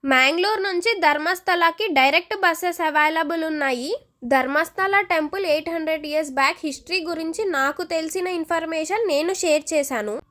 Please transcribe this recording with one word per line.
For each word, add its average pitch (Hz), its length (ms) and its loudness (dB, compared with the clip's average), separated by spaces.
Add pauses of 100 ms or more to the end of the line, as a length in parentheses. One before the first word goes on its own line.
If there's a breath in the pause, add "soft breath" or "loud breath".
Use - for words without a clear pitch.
(140)
మ్యాంగ్లూర్ 359 540 2
నుంచి 370 240 0 (160)
ధర్మస్థలకి 339 800 0 (120)
డైరెక్ట్ 330 460 2
బస్సెస్ 339 460 0
అవైలబుల్ 311 600 2
ఉన్నాయి. 277 400 -2 (400)
ధర్మస్థల 302 640 2 (140)
టెంపుల్ 330 420 -2
ఎయిట్ 311 220 0
హండ్రెడ్ 320 340 -2
ఇయర్స్ 294 300 -2
బ్యాక్ 277 260 2
హిస్టరీ 320 340 -4 (120)
గురించి 320 320 -4 (160)
నాకు 277 240 0 (100)
తెలిసిన 330 340 -2 (140)
ఇన్ఫర్మేషన్ 330 720 -2
నేను 320 200 0 (100)
షేర్ 302 280 2
చేశాను. 233 460 -2 (140)